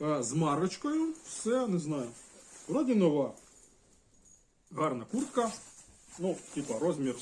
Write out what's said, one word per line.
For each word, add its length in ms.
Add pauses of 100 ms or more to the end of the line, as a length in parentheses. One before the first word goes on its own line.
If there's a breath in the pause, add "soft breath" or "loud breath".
е, 220
з 100
марочкою. 800 (120)
Все, 420
не 120
знаю. 300 (580)
Вроді 280
нова. 380 (1400)
Гарна 300
куртка. 460 (680)
Ну, 180 (160)
типа, 260
розмір 420